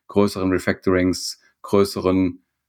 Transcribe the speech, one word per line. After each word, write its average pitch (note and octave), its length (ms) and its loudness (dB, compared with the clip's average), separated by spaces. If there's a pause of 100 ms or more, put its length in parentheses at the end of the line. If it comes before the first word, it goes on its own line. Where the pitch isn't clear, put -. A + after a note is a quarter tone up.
größeren G2+ 440 0
Refactorings, F#2 880 -2 (220)
größeren F#2 800 0 (280)